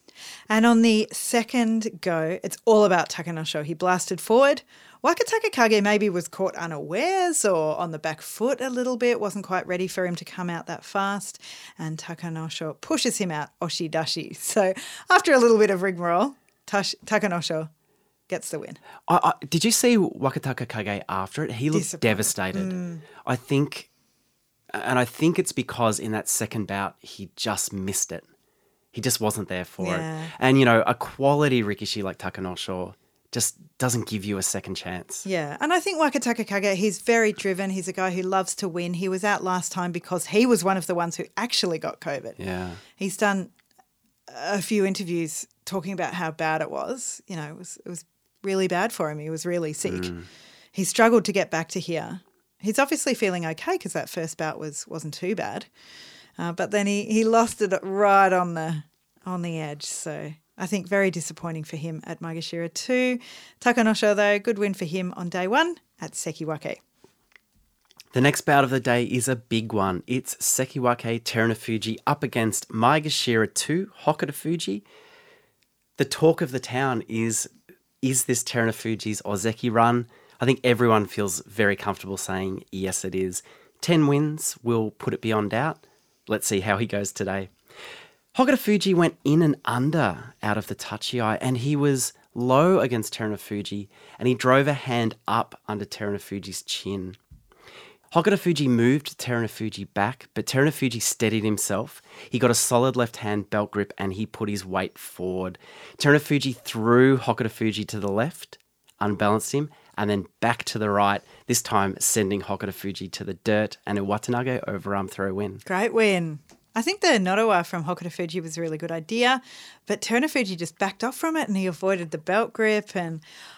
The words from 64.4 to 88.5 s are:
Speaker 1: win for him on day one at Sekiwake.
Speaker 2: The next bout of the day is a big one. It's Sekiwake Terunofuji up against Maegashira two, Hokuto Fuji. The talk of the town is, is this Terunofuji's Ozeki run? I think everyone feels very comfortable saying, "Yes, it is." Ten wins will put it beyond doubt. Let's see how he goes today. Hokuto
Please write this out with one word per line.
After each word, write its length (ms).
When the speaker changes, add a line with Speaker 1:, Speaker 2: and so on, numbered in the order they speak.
Speaker 1:
win 160
for 120
him 300
on 120
day 180
one 300
at 120
Sekiwake. 640
Speaker 2:
The 100
next 200
bout 220
of 60
the 100
day 240
is 240
a 80
big 380
one. 320
It's 300
Sekiwake 840
Terunofuji 840
up 160
against 480
Maegashira 800
two, 380
Hokuto 280
Fuji. 500
The 80
talk 340
of 100
the 100
town 480
is, 400
is 220
this 180
Terunofuji's 800
Ozeki 500
run? 340
I 40
think 180
everyone 440
feels 400
very 300
comfortable 420
saying, 520
"Yes, 360
it 80
is." 280
Ten 260
wins 560
will 280
put 240
it 80
beyond 280
doubt. 360
Let's 180
see 140
how 160
he 100
goes 260
today. 360
Hokuto 220